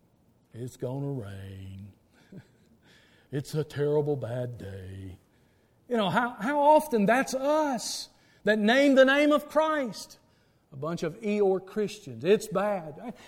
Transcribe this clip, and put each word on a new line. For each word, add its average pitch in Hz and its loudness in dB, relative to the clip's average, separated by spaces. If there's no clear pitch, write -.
"It's 120 -14
gonna 139 -6
rain. 98 -12
<laughs> 190 -20
It's 139 -8
a 156 0
terrible 147 0
bad 123 -6
day." 95 -14
You 240 0
know, 196 2
how, 240 0
how 285 0
often 294 6
that's 240 2
us 277 -2
that 214 2
name 262 6
the 262 10
name 294 4
of 294 0
Christ. 302 -2
A 143 -18
bunch 160 -6
of 165 -6
Eeyore 202 0
Christians. 143 -8
It's 202 2
bad. 185 -6